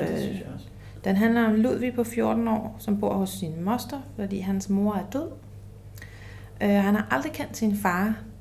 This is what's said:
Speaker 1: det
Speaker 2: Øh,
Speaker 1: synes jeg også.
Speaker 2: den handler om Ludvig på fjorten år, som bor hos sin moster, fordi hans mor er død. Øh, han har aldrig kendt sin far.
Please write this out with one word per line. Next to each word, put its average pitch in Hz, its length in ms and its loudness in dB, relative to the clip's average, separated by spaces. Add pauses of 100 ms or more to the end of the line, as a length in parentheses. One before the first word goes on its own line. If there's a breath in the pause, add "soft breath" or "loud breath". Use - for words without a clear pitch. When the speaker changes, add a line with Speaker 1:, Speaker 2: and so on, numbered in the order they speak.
Speaker 1:
det - 60 -2
Speaker 2:
Øh, - 80 -2
Speaker 1:
synes - 180 -4
jeg - 160 -10
også. - 120 -12 (380 loud breath)
Speaker 2:
den 190 120 4
handler 226 280 6
om 220 100 6
Ludvig 240 400 4
på 240 100 2
fjorten 226 440 2
år, 220 300 0
som 202 220 0
bor 202 140 2
hos 190 160 0
sin 165 340 -4
moster, 247 360 -2 (180)
fordi 196 220 -4
hans 196 280 -2
mor 202 260 2
er 185 180 -2
død. 311 160 -2 (1300 loud breath)
Øh, 208 80 4
han 202 240 6
har 214 160 2
aldrig 285 220 0
kendt - 240 -8
sin 208 200 2
far. 196 380 2 (260)